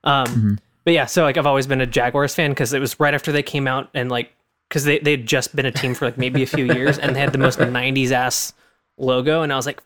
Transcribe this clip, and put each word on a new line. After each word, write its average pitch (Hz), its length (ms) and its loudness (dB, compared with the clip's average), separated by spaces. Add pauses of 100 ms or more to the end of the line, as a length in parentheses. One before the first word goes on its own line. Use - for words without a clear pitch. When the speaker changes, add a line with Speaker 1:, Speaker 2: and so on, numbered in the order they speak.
Speaker 1:
um, 135 220 2
Speaker 2:
Mm-hmm. 110 280 2 (300)
Speaker 1:
but 170 100 4
yeah, 139 120 2
so, - 180 0
like, 135 140 2
I've 147 80 0
always 135 200 2
been 131 140 0
a 131 60 2
Jaguars 131 480 0
fan 147 200 0
'cause 127 200 -2
it 135 40 0
was 131 220 -4
right 143 140 4
after 147 180 -2
they 147 100 2
came 143 240 -4
out 131 280 -2
and, 127 160 -4
like, 123 220 -4 (380)
'cause 143 140 -2
they, 147 140 2
they 151 140 2
had 123 140 -2
just 127 300 -2
been 131 100 0
a 123 60 -2
team 127 220 -2
for, - 100 -4
like, 117 140 -2
maybe 127 240 0
a 127 40 2
few 131 260 -2
years 139 260 0
and 135 180 -2
they 135 40 -2
had 139 120 0
the 139 60 0
most 135 220 2
Speaker 2:
<laughs> - 0 -
Speaker 1:
nineties 127 520 0
ass 123 400 -2 (460)
logo, 131 440 0
and 147 100 -2
I 135 40 0
was 127 100 -4
like, 147 200 -8